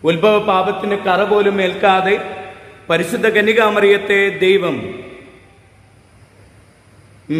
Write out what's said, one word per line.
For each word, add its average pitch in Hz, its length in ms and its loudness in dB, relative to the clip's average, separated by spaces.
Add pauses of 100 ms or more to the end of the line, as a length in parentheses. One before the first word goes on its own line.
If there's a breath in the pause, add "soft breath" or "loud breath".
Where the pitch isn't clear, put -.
ഉത്ഭവ 175 280 4 (140)
പാപത്തിന് 202 480 -2 (100)
കറ 185 140 2 (100)
പോലും 202 240 2 (100)
ഏൽക്കാതെ 190 500 2 (760)
പരിശുദ്ധ 180 380 -2 (100)
കന്യകാമറിയത്തെ 208 800 2 (260)
ദൈവം 175 300 2 (2750)